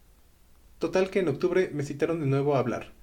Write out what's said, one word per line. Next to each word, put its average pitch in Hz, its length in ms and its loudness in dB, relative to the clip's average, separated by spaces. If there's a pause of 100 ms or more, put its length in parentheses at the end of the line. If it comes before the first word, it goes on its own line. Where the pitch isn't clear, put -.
(800)
Total 185 300 0
que 202 100 0
en 170 80 0
octubre 175 440 2
me 143 120 -4
citaron 160 340 -2
de 147 80 -2
nuevo 139 300 2
a - 20 4
hablar. 120 320 -2 (120)